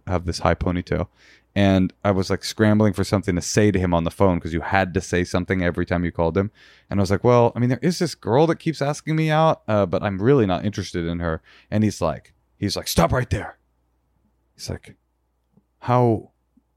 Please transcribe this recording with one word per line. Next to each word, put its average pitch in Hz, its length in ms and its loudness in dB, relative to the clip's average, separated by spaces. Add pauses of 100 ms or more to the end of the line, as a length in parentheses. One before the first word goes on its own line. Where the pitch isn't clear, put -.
have 87 180 -4
this 87 140 -6
high 85 160 2
ponytail. 87 520 -4 (500)
And 95 360 2 (100)
I 101 80 2
was, 92 200 -2
like, 92 120 -2
scrambling 107 500 2
for 98 120 -2
something 95 300 -2
to 85 60 0
say 104 300 2
to 92 80 0
him 90 140 0
on 85 100 2
the 82 80 -4
phone 90 300 2
'cause 80 120 -8
you 82 80 -2
had 95 340 -2
to 95 60 -2
say 90 220 -2
something 92 400 -2
every 87 220 -2
time 87 180 -2
you 82 80 -2
called 82 260 -2
him. 98 140 0 (380)
And 98 100 0
I - 20 4
was 95 100 0
like, 98 120 0
"Well, 120 320 4
I - 40 -4
mean, 123 100 0
there 127 120 -2
is - 180 0
this 131 140 -2
girl 127 340 0
that 160 120 -2
keeps - 220 -6
asking 147 340 -4
me 156 140 0
out, 156 380 2
uh, 104 180 2
but 87 180 -2
I'm 98 180 -4
really 123 260 4
not 87 180 -2
interested 92 400 -4
in 85 140 -4
her." 82 220 -4 (300)
And 107 140 2
he's 98 160 -2
like, 78 320 -4 (240)
he's 101 180 -4
like, 87 140 -6
"Stop - 240 2
right 127 160 -2
there." - 280 -6 (1000)
He's - 140 -12
like, - 260 -12 (840)
"How, 123 520 0 (460)